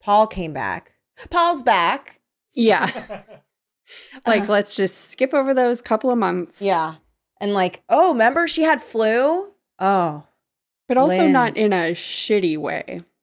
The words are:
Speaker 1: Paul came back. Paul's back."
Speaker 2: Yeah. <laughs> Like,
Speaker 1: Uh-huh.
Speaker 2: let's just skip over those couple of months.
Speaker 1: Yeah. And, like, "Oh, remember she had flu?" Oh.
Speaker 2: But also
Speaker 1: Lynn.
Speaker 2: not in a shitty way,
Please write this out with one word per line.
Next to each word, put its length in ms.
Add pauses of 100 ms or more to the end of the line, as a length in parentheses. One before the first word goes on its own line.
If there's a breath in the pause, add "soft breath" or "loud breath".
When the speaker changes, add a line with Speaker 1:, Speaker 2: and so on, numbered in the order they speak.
Speaker 1:
Paul 260
came 280
back. 380 (360 loud breath)
Paul's 340
back." 580 (340)
Speaker 2:
Yeah. 360
<laughs> 320 (1040 loud breath)
Like, 180
Speaker 1:
Uh-huh. 80
Speaker 2:
let's 220
just 360
skip 240
over 200
those 260
couple 300
of 80
months. 420
Speaker 1:
Yeah. 340 (460)
And, 140
like, 340
"Oh, 240
remember 360
she 140
had 200
flu?" 680 (260)
Oh. 460 (640)
Speaker 2:
But 80
also 220
Speaker 1:
Lynn. 140
Speaker 2:
not 240
in 160
a 200
shitty 680
way, 460 (180)